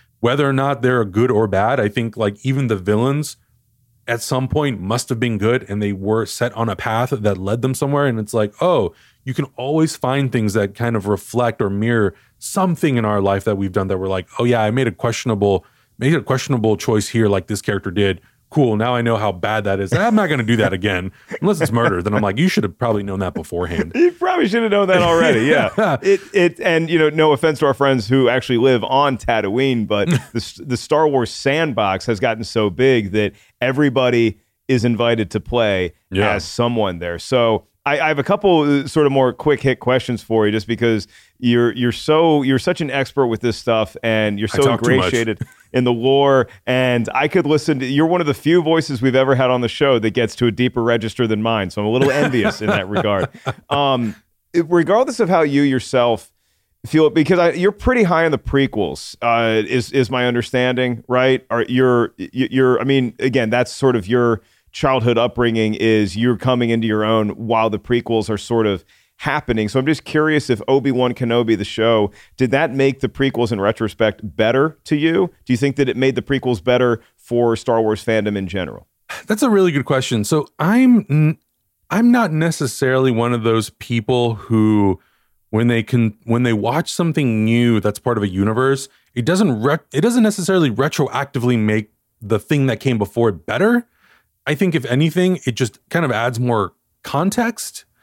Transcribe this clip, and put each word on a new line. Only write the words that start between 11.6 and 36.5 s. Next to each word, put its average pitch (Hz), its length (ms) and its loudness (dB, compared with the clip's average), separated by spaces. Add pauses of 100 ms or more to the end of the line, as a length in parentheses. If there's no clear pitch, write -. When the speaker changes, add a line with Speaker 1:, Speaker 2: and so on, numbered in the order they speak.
Speaker 1:
mirror 104 440 0 (240)
something 170 600 -2
in 113 80 0
our 104 160 0
life 98 220 0
that 107 120 0
we've 98 160 -4
done 95 160 -2
that 98 100 -2
we're 95 100 -6
like, 95 200 -4 (100)
"Oh 120 60 -2
yeah, 120 180 2
I 107 80 2
made 117 180 0
a 113 40 0
questionable, 104 720 -2 (320)
made 139 160 0
a 147 80 0
questionable 117 560 0
choice 107 320 -2
here, 113 180 2
like 95 200 0
this 104 120 -6
character 101 300 -4
did." 95 320 0 (340)
Cool, 123 220 2
now 120 180 0
I 120 60 0
know 117 160 0
how 104 140 -2
bad 101 340 -4
that 98 140 0
is. 98 140 -4
I'm 214 220 2
not 208 120 2
gonna 147 160 0
do 117 120 0
that 104 180 2
again. 95 380 -4 (160)
<laughs> - 140 -14
Unless 180 200 0
it's 160 100 -2
murder, 113 300 0
then 104 140 -2
I'm 107 60 0
like, 101 180 -2
"You 175 80 2
should - 160 0
have 95 140 -6
probably 107 260 -2
known 98 160 -6
that 92 160 -4
beforehand." 87 580 -6
Speaker 2:
You 339 200 2
probably 359 340 -2
should 226 160 0
have 220 80 -2
known 202 160 2
that 180 160 4
already, 165 380 2
Speaker 1:
<laughs> 139 140 2
Speaker 2:
yeah. 143 460 0
It, 190 200 2 (120)
it, 175 280 2
and, 165 280 0
you 165 80 2
know, 156 120 4
no 156 240 4
offense 151 260 0
to 160 80 2
our 139 80 2
friends 131 320 0
who 127 220 4
actually 123 280 0
live 123 280 4
on 135 320 2
Tatooine, 117 680 -2
but 104 220 0
Speaker 1:
<laughs> 143 240 -2
Speaker 2:
the 117 40 -8
s-, - 260 -8
the 123 140 -4
Star 156 300 0
Wars 131 240 0
sandbox 120 760 -2
has 113 120 -2
gotten 113 240 -2
so 107 260 -2
big 113 420 2
that 104 220 -2 (280)
everybody 123 800 2 (280)
is 123 180 2
invited 117 460 0
to 107 80 -4
play 101 540 -2 (160)
Speaker 1:
Yeah. 101 240 0
Speaker 2:
as 98 120 -6
someone 110 540 -2